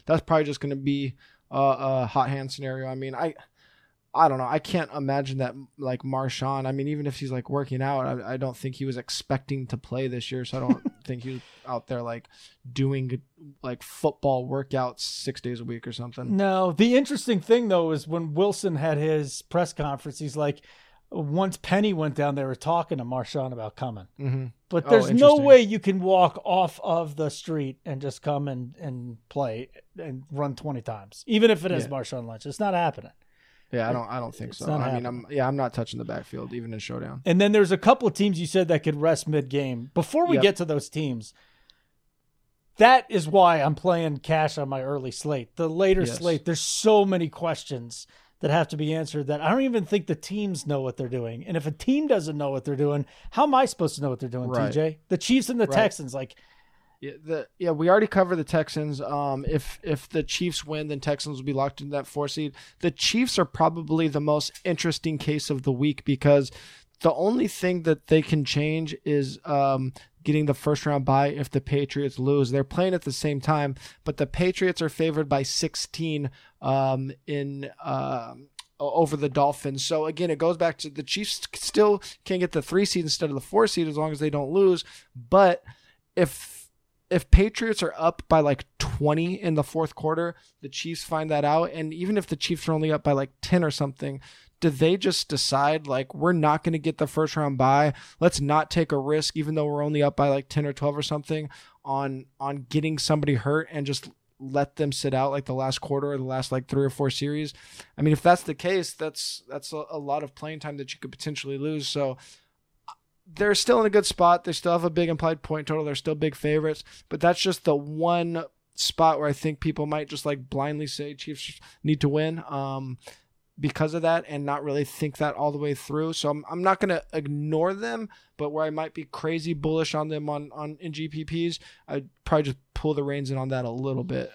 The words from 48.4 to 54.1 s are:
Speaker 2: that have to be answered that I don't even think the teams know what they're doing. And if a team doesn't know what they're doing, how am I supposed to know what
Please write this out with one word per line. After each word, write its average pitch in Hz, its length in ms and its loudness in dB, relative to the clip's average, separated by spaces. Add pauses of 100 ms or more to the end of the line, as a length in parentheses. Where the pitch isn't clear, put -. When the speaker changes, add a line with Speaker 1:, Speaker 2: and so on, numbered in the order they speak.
Speaker 2:
that 143 100 0
have 156 160 2
to 156 100 -8
be 151 160 -2
answered 151 340 -4
that 147 140 -2
I 160 80 0
don't 254 120 4
even 233 240 0
think 196 220 -2
the 160 80 -2
teams 196 520 -6
know 143 140 0
what 127 160 -4
they're 127 100 -4
doing. 117 380 -6
And 175 100 -4
if 147 100 -4
a 151 60 -2
team 285 360 0
doesn't 160 300 2
know 143 140 -2
what 135 140 -4
they're 143 100 -2
doing, 147 300 0 (260)
how 254 120 2
am 285 120 4
I 262 100 4
supposed - 300 -2
to 139 60 -10
know 143 80 -2
what 123 100 -4